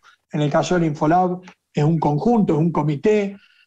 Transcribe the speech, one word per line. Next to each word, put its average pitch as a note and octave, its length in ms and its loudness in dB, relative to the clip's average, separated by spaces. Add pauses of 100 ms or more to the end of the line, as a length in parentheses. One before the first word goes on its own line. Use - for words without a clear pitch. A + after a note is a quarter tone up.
(320)
en D#3 80 -2
el D3 100 0
caso D#3+ 240 0
del E3+ 100 2
Infolab F3 580 0 (300)
es D3+ 120 0
un D#3+ 160 2
conjunto, E3 540 0
es D3 40 0
un D#3+ 140 0
comité, G3 640 -2 (300)